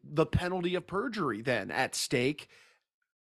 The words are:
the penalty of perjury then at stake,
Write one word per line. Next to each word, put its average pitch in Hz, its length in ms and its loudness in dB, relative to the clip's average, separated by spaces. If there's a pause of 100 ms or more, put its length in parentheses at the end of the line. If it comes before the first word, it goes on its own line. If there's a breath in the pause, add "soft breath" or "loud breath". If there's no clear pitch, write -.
the 151 220 2
penalty 180 480 0
of 175 140 -2
perjury 180 560 -2
then 113 260 0
at 123 240 0
stake, 135 540 0 (920 soft breath)